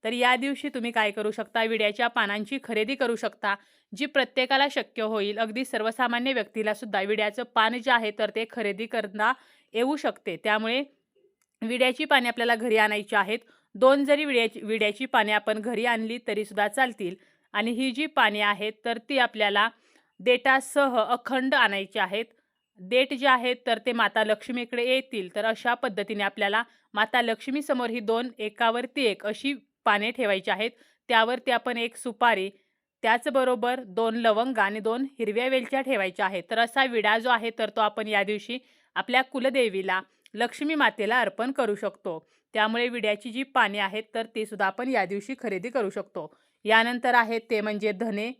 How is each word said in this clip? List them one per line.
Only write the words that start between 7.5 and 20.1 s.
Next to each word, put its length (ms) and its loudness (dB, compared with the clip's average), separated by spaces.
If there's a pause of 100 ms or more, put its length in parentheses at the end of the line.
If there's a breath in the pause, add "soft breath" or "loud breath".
जे 100 0
आहे, 200 2
तर 180 -2
ते 220 -4
खरेदी 340 -4
करता 480 -2 (400 soft breath)
येऊ 220 0
शकते. 420 -6
त्यामुळे 460 0 (760)
विड्याची 440 0
पाने 220 4
आपल्याला 280 0
घरी 220 0
आणायची 380 2
आहेत. 240 0 (360 soft breath)
दोन 300 6
जरी 200 2
विड्याची, 360 0
विड्याची 440 -2
पाने 260 2
आपण 280 2
घरी 260 -4
आणली 320 -2 (100)
तरी 180 -4
सुद्धा 220 -2
चालतील. 480 -2 (380 soft breath)
आणि 180 -2
ही 200 -2
जी 140 -2
पाने 360 2
आहेत, 320 0 (120)
तर 120 -2
ती 200 -4
आपल्याला 520 2 (500 soft breath)